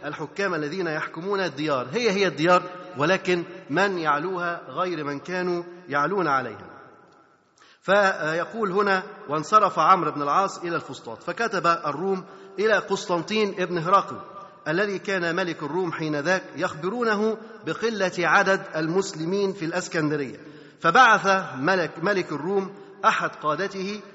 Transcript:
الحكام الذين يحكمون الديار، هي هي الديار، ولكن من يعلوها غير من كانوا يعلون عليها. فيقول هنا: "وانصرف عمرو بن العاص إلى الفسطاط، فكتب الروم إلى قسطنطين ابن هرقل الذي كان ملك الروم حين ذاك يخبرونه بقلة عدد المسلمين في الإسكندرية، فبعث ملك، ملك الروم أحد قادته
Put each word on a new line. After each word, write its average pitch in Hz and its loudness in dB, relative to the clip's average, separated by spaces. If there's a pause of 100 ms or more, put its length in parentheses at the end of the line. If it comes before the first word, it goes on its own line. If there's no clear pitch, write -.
الحكام 160 -4
الذين 160 -4
يحكمون 165 -4
الديار، 147 -2
هي 226 0
هي 196 2
الديار، 175 4 (360)
ولكن 180 2 (280)
من 185 2
يعلوها 170 -2
غير 160 -4
من 143 -6
كانوا 175 -4 (260)
يعلون 151 0
عليها. 123 -2 (1120)
فيقول 185 0
هنا: 196 2 (260)
"وانصرف 180 2
عمرو 165 6
بن 147 -6
العاص 175 0
إلى 170 -4
الفسطاط، 127 -10
فكتب 175 -2
الروم 170 0 (340)
إلى 214 4
قسطنطين 190 0
ابن 175 -2
هرقل 175 2 (520)
الذي 190 0
كان 170 -2
ملك 175 -4
الروم 165 -2
حين 156 -2
ذاك 180 0 (140)
يخبرونه 208 0 (300)
بقلة 196 0
عدد 180 4 (140)
المسلمين 180 0
في 185 -6
الإسكندرية، 151 -2 (440)
فبعث 220 8 (300)
ملك، 175 2 (120)
ملك 180 0
الروم 180 -2 (300)
أحد 175 2
قادته 190 -4 (140)